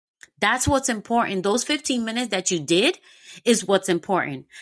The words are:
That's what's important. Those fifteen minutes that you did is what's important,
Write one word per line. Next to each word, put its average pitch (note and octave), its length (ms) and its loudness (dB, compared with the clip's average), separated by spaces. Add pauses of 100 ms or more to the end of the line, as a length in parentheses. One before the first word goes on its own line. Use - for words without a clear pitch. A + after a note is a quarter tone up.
(400)
That's A#3 260 2
what's C4+ 220 2
important. G#3+ 540 0
Those G#3 220 0
fifteen C4+ 400 -2
minutes A#3 260 -4
that F#3 200 -2
you E3+ 100 0
did F3+ 380 2 (460)
is A3 220 2
what's F#3+ 220 2
important, D#3 580 -2 (160)